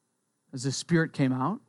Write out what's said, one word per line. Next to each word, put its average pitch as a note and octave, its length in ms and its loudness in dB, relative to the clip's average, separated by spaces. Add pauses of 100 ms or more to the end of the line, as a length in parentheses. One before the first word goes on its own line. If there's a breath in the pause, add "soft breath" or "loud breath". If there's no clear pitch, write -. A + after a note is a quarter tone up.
(520)
As B2+ 100 -8
the C3 100 -2
spirit D#3+ 400 0
came C3+ 200 2
out. C3+ 360 -2